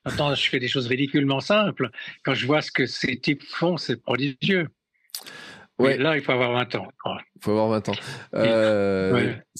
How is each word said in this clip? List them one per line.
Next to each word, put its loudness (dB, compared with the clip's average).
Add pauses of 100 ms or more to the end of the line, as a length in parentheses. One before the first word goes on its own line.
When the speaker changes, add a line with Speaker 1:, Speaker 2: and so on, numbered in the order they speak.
Speaker 1:
Attends, 0
je 0
fais 0
des -4
choses 0
ridiculement 2
simples. 0 (340)
Quand 2
je -2
vois 4
ce -8
que -2
ces -4
types -2
font, -2
c'est -4
prodigieux. 0 (1080)
Speaker 2:
Ouais. 4
Speaker 1:
Mais -4
là, 2
il -2
faut -2
avoir 2
vingt 0
ans, -6
je -20
crois. -6 (160)
Speaker 2:
Il -20
faut -2
avoir 4
vingt 0
ans. -2
Speaker 1:
Et -10
Speaker 2:
Euh, 4
Speaker 1:
ouais. 0 (180)